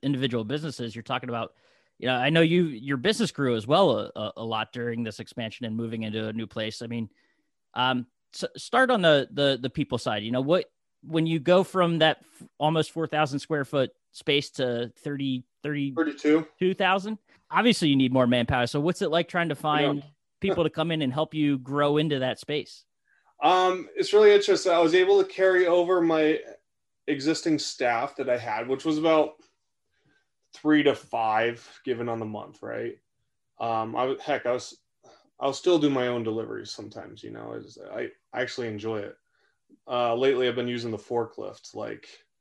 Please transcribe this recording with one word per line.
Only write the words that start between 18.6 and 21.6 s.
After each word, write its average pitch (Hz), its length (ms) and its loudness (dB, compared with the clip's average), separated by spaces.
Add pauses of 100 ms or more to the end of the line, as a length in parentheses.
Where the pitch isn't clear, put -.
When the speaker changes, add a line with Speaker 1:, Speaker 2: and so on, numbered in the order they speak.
Speaker 1:
So 147 140 -2
what's 175 240 -2
it 156 80 -2
like 170 160 0
trying 170 220 -2
to 147 60 -4
Speaker 2:
Yeah. - 60 -12
Speaker 1:
find 147 420 0 (380)
people 185 220 0
to 151 80 0
come 165 200 -2
in 156 120 -2
and 127 100 -2
help 156 220 -4
you 143 240 0
grow 143 380 0